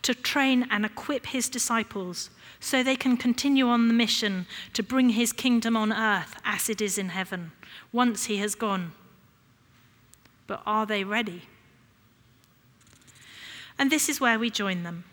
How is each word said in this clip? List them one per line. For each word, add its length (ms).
to 120
train 560
and 160
equip 400
his 220
disciples 800
so 240
they 140
can 200
continue 520
on 180
the 80
mission 520
to 100
bring 280
his 220
kingdom 440
on 160
earth 520
as 260
it 100
is 160
in 140
heaven, 420
once 320
he 140
has 160
gone. 380
But 200
are 180
they 200
ready? 380
And 120
this 180
is 120
where 180
we 120
join 320
them. 300